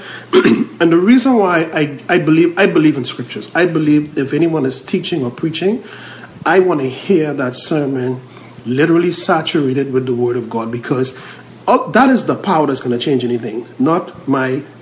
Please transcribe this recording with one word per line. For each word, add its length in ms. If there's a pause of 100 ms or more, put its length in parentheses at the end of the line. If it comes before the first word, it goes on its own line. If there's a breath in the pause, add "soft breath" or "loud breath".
(320 loud breath)
<clears throat> 320 (140)
And 140
the 60
reason 380
why 380
I, 240 (120)
I 100
believe, 400
I 80
believe 300
in 80
scriptures. 500
I 100
believe 520
if 160
anyone 320
is 180
teaching 400
or 80
preaching, 500 (640 loud breath)
I 140
wanna 260
hear 480
that 220
sermon 640 (460 loud breath)
literally 440
saturated 800
with 140
the 80
word 240
of 100
God, 240
because, 480 (480 loud breath)
uh, 240
that 200
is 160
the 80
power 320
that's 140
gonna 180
change 260
anything, 400 (140)
not 480
my 340 (200)